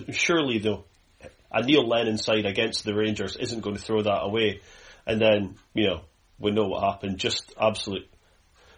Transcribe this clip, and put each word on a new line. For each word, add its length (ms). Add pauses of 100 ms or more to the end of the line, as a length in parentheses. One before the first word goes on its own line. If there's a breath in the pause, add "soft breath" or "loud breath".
(120)
Surely, 480
though, 260 (680)
a 100
Neil 260
Lennon 300
side 280
against 400
the 100
Rangers 400
isn't 260
gonna 160
throw 240
that 220
away. 380 (440 loud breath)
And 160
then, 360 (160)
you 140
know, 140 (380)
we 120
know 160
what 160
happened. 360
Just 400
absolute 480 (720 soft breath)